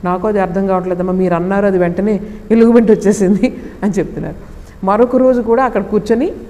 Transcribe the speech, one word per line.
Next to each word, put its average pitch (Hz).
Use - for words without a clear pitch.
నాకు 180
అది 208
అర్థం 190
కావట్లేదమ్మా, 185
మీరు 185
అన్నారు 190
అది 190
వెంటనే 185
ఎలుగుబంటి 226
వచ్చేసింది" 202
అని 202
చెప్తున్నారు. 160
మరొక 233
రోజు 254
కూడా 233
అక్కడ 240
కూర్చొని 220